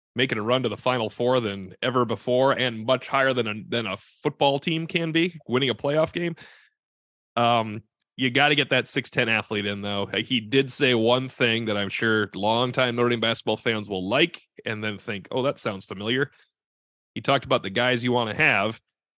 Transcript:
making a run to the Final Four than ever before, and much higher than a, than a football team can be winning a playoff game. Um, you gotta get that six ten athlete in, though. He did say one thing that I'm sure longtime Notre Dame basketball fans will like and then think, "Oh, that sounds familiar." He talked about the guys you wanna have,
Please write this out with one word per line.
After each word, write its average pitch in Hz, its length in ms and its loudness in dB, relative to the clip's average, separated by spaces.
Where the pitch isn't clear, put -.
making 123 220 0
a 104 40 -2
run 123 200 0
to 120 60 0
the 101 80 -6
Final 120 340 -2
Four 123 300 0
than 98 420 -6
ever 123 220 2
before, 123 480 2
and 113 340 -2
much 127 220 0
higher 135 240 2
than 117 160 -2
a, 104 60 -4
than 117 180 -2
a 98 100 -6
football 143 640 0
team 160 260 -2
can 165 240 -2
be 165 280 0
winning 127 220 2
a 110 40 0
playoff 147 380 0
game. 170 240 -6
Um, 117 460 2
you 127 140 0
gotta 143 240 4
get 143 160 0
that 127 180 2
six - 220 -4
ten 123 180 0
athlete 107 380 -2
in, 101 160 -4
though. 101 240 -4
He 113 340 -2
did 131 300 2
say 127 240 2
one 123 340 2
thing 117 380 0
that 104 100 -2
I'm 101 120 -2
sure 107 460 0
longtime 120 640 0
Notre 120 140 2
Dame 117 100 0
basketball 113 360 0
fans 107 340 -2
will 92 180 -2
like 151 320 0
and 110 180 -6
then 107 160 -6
think, 101 340 -10
"Oh, 127 100 0
that 143 160 -2
sounds 95 260 -6
familiar." 117 460 -4
He 107 60 -8
talked 139 240 2
about 117 200 0
the 98 60 -6
guys 120 340 0
you 123 80 2
wanna 113 220 0
have, 113 460 2